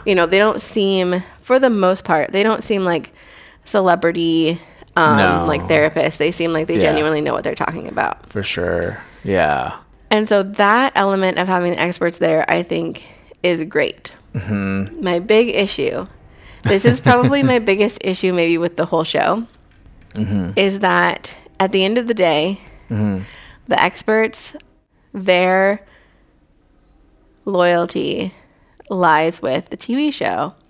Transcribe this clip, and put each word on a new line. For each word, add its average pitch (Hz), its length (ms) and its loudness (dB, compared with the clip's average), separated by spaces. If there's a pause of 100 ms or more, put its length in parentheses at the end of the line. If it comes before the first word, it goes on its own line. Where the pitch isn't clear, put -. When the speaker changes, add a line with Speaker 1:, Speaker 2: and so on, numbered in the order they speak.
Speaker 1:
you 196 80 2
know, 175 100 2
they 185 140 2
don't 214 220 2
seem, 185 600 0 (220)
for 254 160 2
the 262 100 4
most 190 340 2
part, 156 280 0
they 196 100 0
don't 220 220 0
seem 202 200 -2
like 170 280 -2 (540)
celebrity, 170 920 0 (380)
um, 156 220 4
Speaker 2:
No. 90 280 2
Speaker 1:
like, 151 180 -2
therapists. 156 540 0
They 151 140 0
seem 165 220 -2
like 156 140 -2
they 165 80 -2
Speaker 2:
Yeah. - 80 2
Speaker 1:
genuinely 151 360 0
know 143 140 -2
what - 100 -4
they're - 120 -6
talking - 340 -6
about. - 420 -4
Speaker 2:
For 101 120 -6
sure. 87 560 -4 (260)
Yeah. 76 480 0 (360)
Speaker 1:
And 214 200 0
so 202 140 4
that 208 520 2
element 190 420 0
of 185 120 -2
having 180 240 0
the - 80 -4
experts 170 360 -2
there, 160 300 0
I 170 160 0
think, 165 400 -8 (400)
is 165 200 -2
great. - 480 -4 (220)
Speaker 2:
Mm-hmm. 98 680 -6
Speaker 1:
My 175 160 -2
big 214 340 2
issue, 190 540 -4 (560)
this 202 220 2
is 240 160 4
probably 247 420 4
Speaker 2:
<laughs> 254 100 4
Speaker 1:
my 240 60 2
biggest 202 420 0
issue 185 300 -2
maybe 170 260 2
with 170 200 -4
the 156 80 0
whole 160 180 0
show, 170 400 0 (720)
Speaker 2:
Mm-hmm. 98 420 -2
Speaker 1:
is 196 240 2
that 175 560 0 (240)
at 190 140 2
the 190 100 2
end 214 140 0
of 233 100 -2
the 240 60 0
day, 180 460 0 (300)
Speaker 2:
Mm-hmm. 104 300 -2 (480)
Speaker 1:
the - 160 2
experts, 220 720 -2 (580)
their 190 680 2 (1600)
loyalty 175 840 0 (580)
lies 170 520 2
with - 280 -4
the - 80 -10
T - 180 -6
V 294 160 -2
show, 127 420 -4 (160)